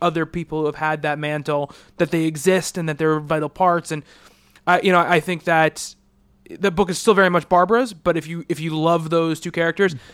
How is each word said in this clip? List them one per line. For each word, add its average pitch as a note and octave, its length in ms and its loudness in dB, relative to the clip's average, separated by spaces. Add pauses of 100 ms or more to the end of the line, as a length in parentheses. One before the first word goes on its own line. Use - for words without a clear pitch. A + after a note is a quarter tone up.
other E3 240 -2
people D#3 340 -6
who D#3 60 -2
have D3 80 -4
had D#3 260 -4
that D3 180 -4
mantle, D3+ 540 -4 (240)
that E3 140 0
they E3 160 0
exist E3+ 500 0
and E3+ 100 -4
that D3+ 120 -6
they're D#3 200 2
vital D3+ 300 -2
parts. F3 420 0
And, D#3 120 -6 (640)
uh, F3+ 160 6
you F#3+ 100 4
know, F3+ 80 6
I E3+ 200 2
think E3+ 240 -6
that D#3+ 500 0 (680)
the G3 120 0
book F3+ 180 0
is F3 80 -4
still A3 160 4
very F#3 160 6
much F3 180 0
Barbara's, G#3+ 460 2
but E3 220 -2
if D3+ 100 -6
you, E3+ 220 -10
if D3 120 -4
you D#3+ 160 -4
love D#3+ 320 0
those E3 320 0
two E3+ 100 -8
characters, E3 440 0 (200)